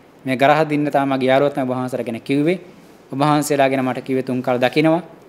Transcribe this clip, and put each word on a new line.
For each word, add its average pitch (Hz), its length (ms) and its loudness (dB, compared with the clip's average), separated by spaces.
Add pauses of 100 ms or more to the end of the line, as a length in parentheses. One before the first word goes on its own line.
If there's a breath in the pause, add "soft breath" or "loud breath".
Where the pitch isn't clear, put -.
(260)
මේ 131 120 -2
ගරහ 139 260 4
දින්න 147 240 -2
තමයි 139 220 0
මගේ 131 180 0
යාළුවත් 139 300 2
මම 139 60 -2
ඔබ 127 60 -4
වහන්සේලා 127 360 -4
ගැන 113 160 -8
කිව්වේ. 147 380 0 (500 loud breath)
ඔබ 131 100 -6
වහන්සේලා 147 500 2
ගැන 135 140 -2
මට 127 180 -4
කිව්වේ 131 220 -4
තුන් 127 180 -4
කාල 127 160 0
දකිනවා, 151 460 2 (260)